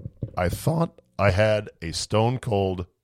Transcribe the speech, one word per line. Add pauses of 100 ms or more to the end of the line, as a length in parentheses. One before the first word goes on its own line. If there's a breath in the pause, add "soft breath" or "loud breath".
(380)
I
thought (180)
I
had (120)
a
stone
cold (160)